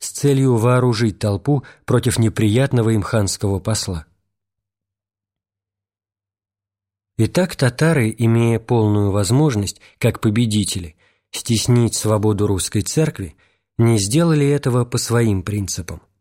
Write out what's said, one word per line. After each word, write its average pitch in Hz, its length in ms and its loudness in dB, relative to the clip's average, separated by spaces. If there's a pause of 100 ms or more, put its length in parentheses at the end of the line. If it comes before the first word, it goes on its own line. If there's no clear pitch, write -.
с - 100 -12
целью 135 460 2
вооружить 120 640 2
толпу 107 420 -2 (220)
против 120 340 0
неприятного 113 720 2
им 107 120 0
ханского 98 580 -2
посла. 95 460 -6 (3000)
Итак, 175 360 0
татары, 131 640 0
имея 117 400 2
полную 104 540 0
возможность, 104 680 0 (180)
как - 220 0
победители, 107 760 -2 (340)
стеснить 117 640 0
свободу 104 540 0
русской 98 320 -2
церкви, 156 560 -4 (400)
не 117 220 4
сделали 143 500 2
этого 135 360 0
по 123 140 -6
своим 113 460 0
принципам. 98 580 -8 (180)